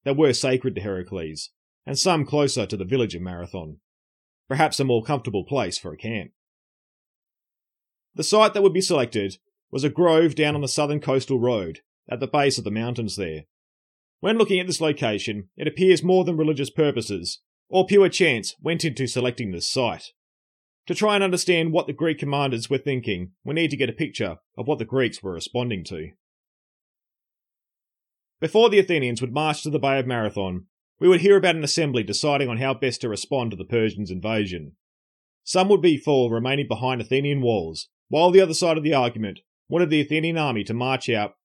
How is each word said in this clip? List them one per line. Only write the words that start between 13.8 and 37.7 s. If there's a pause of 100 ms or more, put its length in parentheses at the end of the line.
When
looking
at
this
location,
it
appears
more
than
religious
purposes, (280)
or
pure
chance,
went
into
selecting
this
site. (840)
To
try
and
understand
what
the
Greek
commanders
were
thinking, (140)
we
need
to
get
a
picture (200)
of
what
the
Greeks
were
responding
to. (2250)
Before
the
Athenians
would
march
to
the
Bay
of
Marathon, (360)
we
would
hear
about
an
assembly
deciding
on
how
best
to
respond
to
the
Persians'
invasion. (720)
Some
would
be
for
remaining
behind
Athenian
walls, (200)